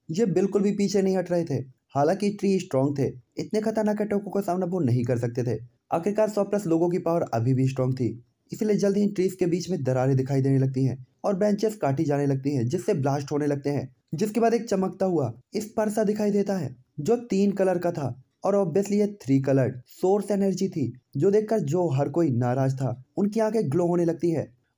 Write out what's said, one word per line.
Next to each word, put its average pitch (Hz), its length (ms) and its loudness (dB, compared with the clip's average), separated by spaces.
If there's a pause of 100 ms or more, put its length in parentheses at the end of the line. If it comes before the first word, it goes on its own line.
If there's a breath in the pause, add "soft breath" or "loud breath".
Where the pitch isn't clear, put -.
(100)
ये 196 160 0
बिल्कुल 190 360 2
भी 202 100 2
पीछे 202 300 0
नहीं 190 140 2
हट 175 140 -2
रहे 175 140 0
थे। 135 200 -4 (240)
हालांकि 180 420 0
ट्री 190 300 0
स्ट्रॉन्ग 143 380 0
थे, 131 140 0 (240)
इतने 170 240 -4
खतरनाक 214 400 0
अटैकों 202 300 -4
का 202 100 -2
सामना 185 260 -2
वो 180 140 -2
नहीं 123 240 2
कर 120 140 0
सकते 120 240 -4
थे। 117 320 -6 (160)
आखिरकार 208 380 0
सौ 208 160 0
प्लस 202 220 -4
लोगों 165 240 2
की 175 80 0
पावर 165 240 0 (120)
अभी 117 200 2
भी 131 140 2
स्ट्रॉन्ग 131 260 0
थी, 120 300 -4 (280)
इसलिए 214 240 0
जल्द 196 200 2
ही 208 60 2
इन 202 100 0
ट्रीज 185 220 0
के 185 120 0
बीच 170 240 -2
में 175 140 -2
दरारें 131 320 2
दिखाई 135 260 0
देने 135 160 4
लगती 135 260 0
हैं 131 200 -2 (200)
और 196 120 0
ब्रांचेस 208 400 0
काटी 139 280 0
जाने 143 220 0
लगती 139 280 0
हैं, 120 120 0
जिससे 180 280 -2
ब्लास्ट 143 380 -2
होने 147 140 0
लगते 143 240 -2
हैं। 135 240 -4 (200)
जिसके 214 260 -2
बाद 226 140 2
एक 226 140 -2
चमकता 190 380 -2
हुआ 147 260 0 (240)
स्पर्शा 214 480 -2
दिखाई 208 260 0
देता 202 260 0
है, 139 180 -6 (260)
जो 196 160 2
तीन 202 360 2
कलर 185 260 2
का 170 140 -2
था 139 220 -6 (300)
और 196 120 2
obviously 196 360 2
ये 202 140 4 (160)
थ्री 135 180 2
कलर्ड 135 460 2
सोर्स 196 440 0
एनर्जी 196 380 0
थी, 135 240 -4 (240)
जो 160 140 2
देखकर 214 300 2
जो 165 280 0
हर 135 200 0
कोई 165 220 0
नाराज 127 440 0
था, 127 300 -6 (120)
उनकी 208 240 0
आंखें 220 320 0
ग्लो 175 140 2
होने 175 180 0
लगती 165 260 0
है 139 160 -2 (320)